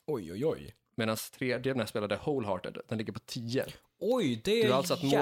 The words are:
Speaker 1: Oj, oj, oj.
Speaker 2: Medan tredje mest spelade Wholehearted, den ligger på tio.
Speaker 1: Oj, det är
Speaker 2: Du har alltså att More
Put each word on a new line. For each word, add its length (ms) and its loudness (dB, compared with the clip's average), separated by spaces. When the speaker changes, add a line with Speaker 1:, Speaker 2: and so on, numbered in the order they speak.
Speaker 1:
Oj, 260 -4
oj, 120 -2
oj. 300 -4
Speaker 2:
Medan 220 0
tredje 380 0
mest 140 0
spelade 360 0
Wholehearted, 520 -2
den 100 -2
ligger 160 -4
på 120 -10
tio. 400 -4
Speaker 1:
Oj, 440 2
det 180 2
är 40 6
Speaker 2:
Du 60 6
har 60 6
alltså 160 2
att 100 -2
More 80 2